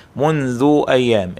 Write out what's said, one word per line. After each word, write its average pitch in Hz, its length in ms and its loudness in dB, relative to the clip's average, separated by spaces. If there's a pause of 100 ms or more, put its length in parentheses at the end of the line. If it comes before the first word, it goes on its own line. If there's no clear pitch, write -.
(160)
منذ 143 720 0
أيام. 113 520 0